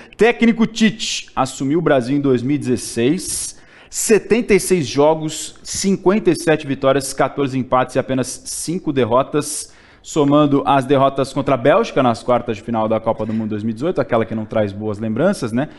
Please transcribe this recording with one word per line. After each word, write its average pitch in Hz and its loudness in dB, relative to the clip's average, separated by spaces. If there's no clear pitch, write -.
Técnico 233 4
Tite - -2
assumiu 135 -2
o 175 0
Brasil 139 0
em 143 0
dois 127 2
mil 143 0
e - -6
dezesseis. 123 -2
Setenta 208 2
e 185 6
seis 170 0
jogos, 156 0
cinquenta 196 0
e 156 2
sete 151 0
vitórias, 135 0
quatorze 135 -2
empates 127 0
e 139 2
apenas 127 -2
cinco - -6
derrotas. 131 -2
Somando 143 2
as 135 2
derrotas 135 2
contra 139 0
a - -8
Bélgica 156 2
nas 120 2
quartas 117 0
de - -16
final 110 -2
da 110 0
Copa 110 -2
do 110 -6
Mundo 110 -4
dois 107 -4
mil 113 -2
e - -8
dezoito, 151 -4
aquela 117 0
que 113 -6
não 110 -6
traz 104 -2
boas 104 -8
lembranças, 120 -2
né? 127 -2